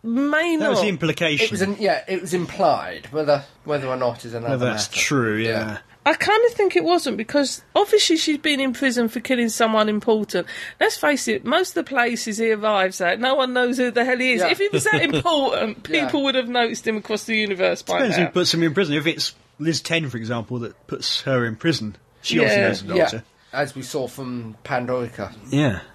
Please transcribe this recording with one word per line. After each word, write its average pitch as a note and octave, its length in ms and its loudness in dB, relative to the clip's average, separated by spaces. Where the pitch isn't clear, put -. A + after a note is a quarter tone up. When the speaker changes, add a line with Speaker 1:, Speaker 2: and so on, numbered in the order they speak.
Speaker 1:
May D4 540 0
Speaker 2:
That D4+ 120 2
was G3+ 100 2
Speaker 1:
not. F#3 40 2
Speaker 2:
the G#3 60 2
implication. D#3+ 560 0
Speaker 3:
It - 60 -4
was, F#3 100 -2
in, G3 160 0
yeah, F#3 300 0
it F#3+ 140 -4
was F3 120 -6
implied. C#3 760 0
Whether, C#3+ 320 0
whether C#3+ 220 -4
or B2+ 100 -2
not B2 280 -2
is A#2 80 -12
another A#2 200 -4
Speaker 2:
Whether B2 180 0
that's G#2+ 180 -4
Speaker 3:
matter. - 100 -4
Speaker 2:
true, A#2 380 2
yeah. A2+ 120 0
Speaker 3:
Yeah. A2 280 -2
Speaker 1:
I D#4 80 4
kind G#4+ 320 2
of A#4 60 0
think G4 220 0
it F4 80 2
wasn't, D#4+ 340 0
because C4 440 -2
obviously G4+ 420 4
she's D#4 220 0
been D4 200 0
in C4+ 140 0
prison A#3+ 360 0
for A#3+ 100 -6
killing A#3+ 300 0
someone A3 400 2
important. G#3 580 0
Let's G#4+ 180 2
face D4 300 0
it, A3 180 -2
most D#4+ 240 2
of - 60 -14
the E4 80 -2
places A#3+ 560 -2
he A3+ 120 2
arrives G3+ 500 0
at, F#3 180 0
no C4 160 2
one C4 180 0
knows B3 240 2
who B3 140 0
the A#3 120 2
hell B3+ 140 2
he B3+ 160 2
is. F3+ 80 2
Speaker 3:
Yeah. F3+ 80 2
Speaker 1:
If F4+ 80 0
he G4 120 0
was - 160 0
that G#4+ 160 2
Speaker 3:
<laughs> C#4+ 120 0
Speaker 1:
important, C4+ 760 0
Speaker 3:
Yeah. D#4 180 0
Speaker 1:
people C#4 180 0
would C#4 100 0
have B3 160 0
noticed A#3+ 380 0
him A3 100 0
across G#3 280 -4
the A3+ 100 -2
universe F#3+ 480 0
by F3+ 140 -2
Speaker 2:
Depends A3 200 2
Speaker 1:
now. E3+ 80 4
Speaker 2:
who - 60 -6
puts F3+ 240 2
him E3 80 2
in D#3+ 100 2
prison. D3 220 0
If D3+ 100 -2
it's C#3+ 300 -4
Liz D3+ 220 -2
Ten, D#3+ 280 -2
for B2 80 -8
example, A#2 420 -6
that - 280 -12
puts - 340 -4
her B2+ 240 0
in A2 100 -4
prison, A2+ 400 -2
she - 160 0
obviously G#3+ 220 4
Speaker 1:
Yeah. G3 60 2
Speaker 2:
knows G3 160 -2
the G3 120 -6
Speaker 3:
Yeah. F3 80 4
Speaker 2:
Doctor. A2+ 200 -2
Speaker 3:
As C#3 220 -4
we C3+ 80 -10
saw B2+ 240 -4
from B2 560 -10
Pandorica. B2 680 -4
Speaker 2:
Yeah. C3+ 300 2